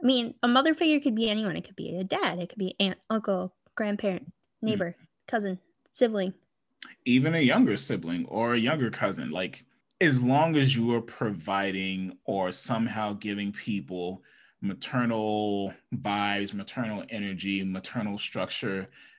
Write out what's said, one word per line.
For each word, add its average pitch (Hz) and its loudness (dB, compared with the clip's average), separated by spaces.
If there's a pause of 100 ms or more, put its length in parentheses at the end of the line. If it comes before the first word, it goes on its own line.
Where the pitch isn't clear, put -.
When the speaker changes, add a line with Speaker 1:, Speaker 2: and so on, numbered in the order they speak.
Speaker 1:
I - 2
mean, 240 2
a 247 2
mother 277 6
figure 311 2
could 262 2
be 220 0
anyone. 208 -2
It 180 -6
could - -20
be 165 -6
a 190 -4
dad. 190 0
It 175 -6
could - -14
be 185 -4
aunt, 196 2 (100)
uncle, 196 -2 (200)
grandparent, 208 -2 (360)
Speaker 2:
Mm. 220 0
Speaker 1:
neighbor, 190 0 (300)
cousin, 196 -2 (320)
sibling. 208 2 (720)
Speaker 2:
Even 131 6
a 165 2
younger 139 6
sibling 85 -4
or 117 0
a 120 4
younger 123 2
cousin. 87 -4
Like, 90 -6 (360)
as 139 6
long 151 4
as 135 6
you 117 2
are 117 2
providing 95 -2
or 95 -2
somehow 110 -2
giving 101 -4
people 92 -6 (380)
maternal 107 -2 (200)
vibes, 101 -2
maternal 104 -6
energy, 98 -4
maternal 101 -6
structure, 95 -6 (300)